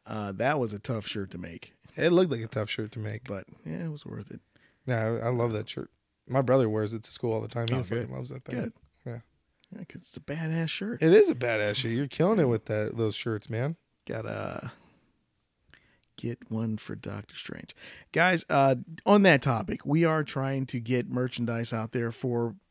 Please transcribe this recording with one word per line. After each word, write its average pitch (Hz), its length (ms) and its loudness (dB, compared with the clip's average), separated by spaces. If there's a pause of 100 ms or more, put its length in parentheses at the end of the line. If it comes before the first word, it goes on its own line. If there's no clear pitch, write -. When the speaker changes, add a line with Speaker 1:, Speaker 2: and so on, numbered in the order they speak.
Speaker 1:
uh, 107 280 -6
that 135 260 0
was 110 140 -2
a 101 60 -8
tough 110 280 -4
shirt 98 240 -6
to 87 60 -10
make. 85 360 -12 (220)
Speaker 2:
It 156 160 4
looked 175 200 6
like 113 100 -2
a 113 60 -6
tough 104 220 -2
shirt 107 240 -6
to 117 60 -10
make. 107 240 -8
Speaker 1:
But, 95 220 -8 (200)
yeah, 170 200 -8
it 160 60 -6
was 147 140 -12
worth - 260 -12
it. 117 100 -14 (440)
Speaker 2:
Yeah, 117 200 0
I, 113 220 -2
I - 20 0
love 120 240 2
that 104 160 -4
shirt. - 200 -8 (380)
My 135 140 2
brother 123 280 4
wears 107 240 0
it 113 100 -8
to - 80 -12
school 117 220 -2
all 110 80 -2
the 110 60 -6
time. 117 220 -4
He 123 60 0
Speaker 1:
Oh, 127 80 0
Speaker 2:
fucking 120 240 -4
Speaker 1:
good. 131 40 -10
Speaker 2:
loves 131 180 -8
that 131 140 -14
thing. - 160 -6
Speaker 1:
Good. 233 140 -6 (1000)
Yeah, - 120 -14
'cause - 180 -16
it's - 160 -12
a 156 40 -16
badass 160 480 -4
shirt. 214 320 -6
Speaker 2:
It 160 120 8
is 226 160 10
a 208 60 2
badass 110 400 0
shirt. 117 160 0
You're 135 160 0
killing 190 320 2
it 143 80 6
with 113 180 2
that, 107 320 -2
those 110 180 0
shirts, 110 340 -4
man. 127 260 -2 (300)
Speaker 1:
Gotta 107 680 -6 (1400)
get - 340 -8
one 110 280 -2
for 107 180 -10
Doctor 104 400 -12
Strange. - 400 -14 (360)
Guys, 175 380 2
uh, 135 260 6 (300)
on 202 180 8
that 156 180 8
topic, 113 440 0
we 156 200 4
are 160 180 2
trying 135 440 -2
to 123 120 -4
get 117 300 0
merchandise 120 640 -2
out 110 180 -2
there 117 200 0
for, 117 440 -2 (160)